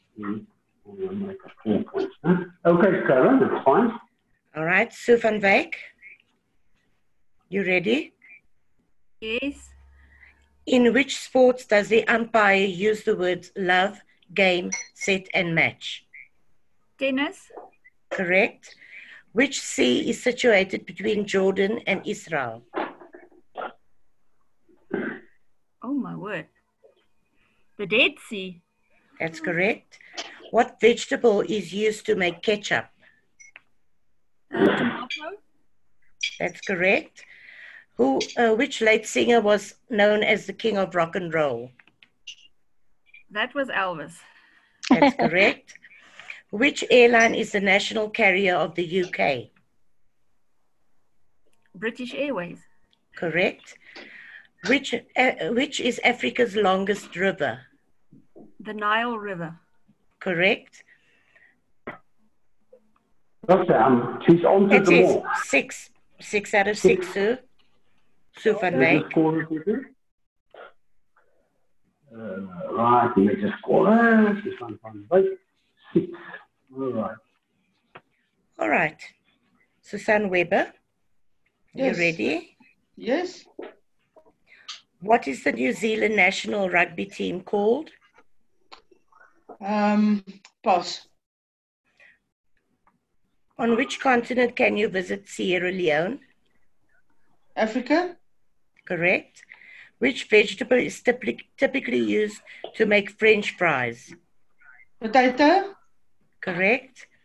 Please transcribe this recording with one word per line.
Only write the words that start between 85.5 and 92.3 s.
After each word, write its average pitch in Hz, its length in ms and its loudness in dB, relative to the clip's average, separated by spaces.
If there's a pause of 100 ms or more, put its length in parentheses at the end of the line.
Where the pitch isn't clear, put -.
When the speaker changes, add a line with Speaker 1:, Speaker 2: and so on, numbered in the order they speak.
Speaker 2:
New 240 220 -2
Zealand 214 420 -2
national 196 540 0
rugby 175 360 -2
team 185 360 -8
called? 220 500 -2 (1700)
Speaker 4:
Um, 208 600 0 (400)
pass. 180 440 -2 (2500)